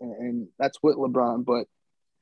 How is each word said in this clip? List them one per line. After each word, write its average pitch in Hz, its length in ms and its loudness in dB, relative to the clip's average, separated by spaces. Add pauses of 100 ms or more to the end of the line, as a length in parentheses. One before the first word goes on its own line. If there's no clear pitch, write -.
and, 123 120 -8
and 120 360 -6 (100)
that's 135 240 0
with 151 140 6
LeBron. 123 500 0
But 120 220 0 (540)